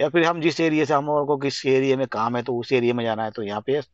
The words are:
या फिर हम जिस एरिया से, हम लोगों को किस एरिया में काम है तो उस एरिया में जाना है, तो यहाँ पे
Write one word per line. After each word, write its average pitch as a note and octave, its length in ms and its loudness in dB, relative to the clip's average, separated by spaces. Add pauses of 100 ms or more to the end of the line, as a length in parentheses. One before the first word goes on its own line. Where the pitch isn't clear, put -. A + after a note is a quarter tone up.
या D3 80 2
फिर E3 160 2
हम E3+ 160 2
जिस D#3 200 0
एरिया D#3 240 2
से, D3+ 100 2
हम C#3+ 120 2
लोगों D3 200 0
को C#3+ 100 0
किस C#3 300 -4
एरिया C3+ 300 4
में C3+ 100 -2
काम A#2 300 -2
है B2 60 -2
तो A#2+ 140 -4
उस A#2+ 160 -6
एरिया A#2+ 220 2
में A#2+ 100 -4
जाना A2 200 -2
है, A2 60 -6
तो A2+ 120 -10
यहाँ G#2 180 -6
पे C#3 200 -2 (140)